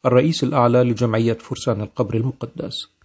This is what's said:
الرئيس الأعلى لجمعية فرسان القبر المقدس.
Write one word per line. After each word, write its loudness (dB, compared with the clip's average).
الرئيس 2
الأعلى 2
لجمعية 0
فرسان -6
القبر -4
المقدس. -8